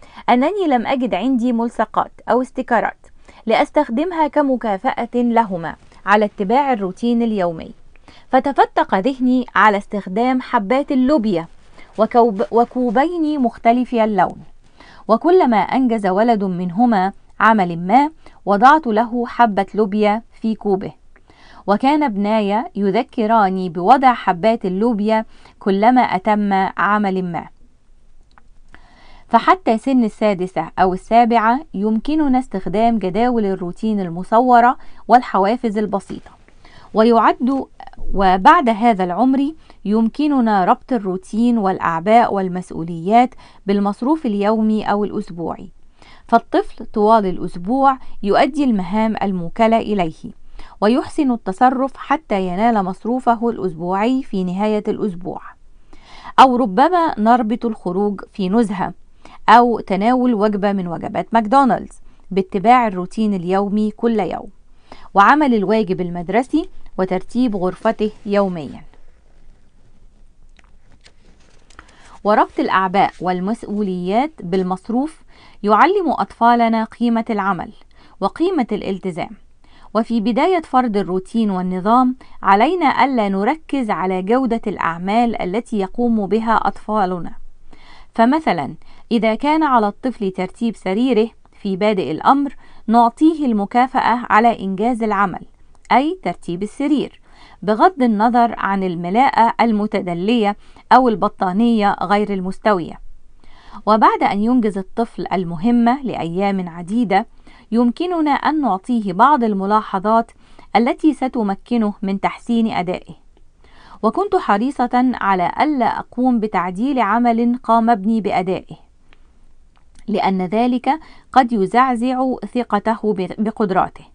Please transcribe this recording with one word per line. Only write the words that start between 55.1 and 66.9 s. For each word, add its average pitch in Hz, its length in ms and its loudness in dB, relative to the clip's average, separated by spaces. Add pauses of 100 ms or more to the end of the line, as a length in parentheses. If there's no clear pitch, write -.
أو 254 160 8
ربما 262 640 2
نربط 233 460 2
الخروج 208 560 -4 (120)
في 185 160 -4
نزهة 196 440 -2 (560)
أو 240 300 6
تناول 247 540 0
وجبة 208 380 0
من 190 160 -4
وجبات - 460 -8
ماكدونالدز 226 680 2 (320)
باتباع 214 560 2
الروتين 196 460 -4
اليومي 196 580 -2
كل 226 280 -2
يوم، - 280 -6 (680)
وعمل 247 400 6
الواجب 190 480 0
المدرسي 185 680 -2 (280)